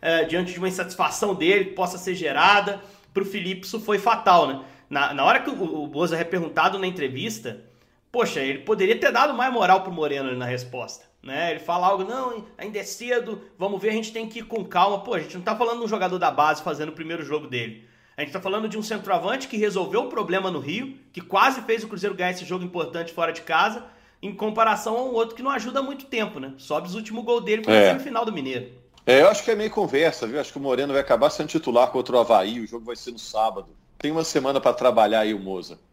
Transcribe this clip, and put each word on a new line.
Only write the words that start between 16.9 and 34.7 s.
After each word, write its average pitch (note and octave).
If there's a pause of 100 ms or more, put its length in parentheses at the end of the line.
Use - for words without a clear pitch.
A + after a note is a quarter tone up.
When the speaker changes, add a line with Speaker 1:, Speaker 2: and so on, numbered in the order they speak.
Speaker 1:
o -
primeiro D#3+
jogo D3
dele. A2+ (320)
A C#3+
gente D3
tá F3+
falando G#3
de A3
um G#3
centroavante G3+
que A#3
resolveu G3
o -
problema F#3+
no D#3+
Rio, F#3+ (160)
que -
quase B3
fez A3+
o A3
Cruzeiro G3
ganhar F3+
esse F3+
jogo F3+
importante E3+
fora E3
de -
casa, G3 (380)
em G3
comparação G#3+
a B3
um C4
outro A3+
que B3
não C4+
ajuda B3+
há -
muito C4+
tempo, G#3+
né? C3+
Sobs, E3+
o -
último A3
gol A#3
dele G#3+
foi G#3+
na A3
Speaker 2:
É. G3+
Speaker 1:
semifinal A#3
do A3
Mineiro. C3 (360)
Speaker 2:
É, C3
eu -
acho -
que A#3
é A3
meio G#3+
conversa, D3+
viu? C3
Acho -
que D3
o -
Moreno C#3
vai C#3
acabar C3+
sendo D3+
titular C3
contra B2+
o -
Avaí, A2
o A2
jogo A2+
vai A#2+
ser -
no A2+
sábado. G#2+ (300)
Tem D3
uma D#3+
semana C3+
pra B2+